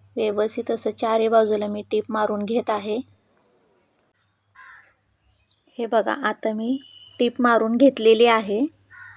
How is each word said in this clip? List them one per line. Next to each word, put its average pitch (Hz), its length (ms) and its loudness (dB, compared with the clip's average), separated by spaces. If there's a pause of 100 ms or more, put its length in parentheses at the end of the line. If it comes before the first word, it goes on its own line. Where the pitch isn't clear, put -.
(160)
व्यवस्थित 214 540 -4
असं 226 200 -4
चारी 226 380 -2
बाजूला 214 380 2
मी 208 240 -8
टीप 214 180 -2
मारून 214 360 -4
घेत 226 260 -4
आहे. 214 300 -4 (2750)
हे 233 80 -4
बघा, 220 260 0
आता 214 400 -4
मी 233 280 -4 (380)
टीप 240 220 -2
मारून 233 360 2
घेतलेली 226 480 4
आहे. 220 420 2 (500)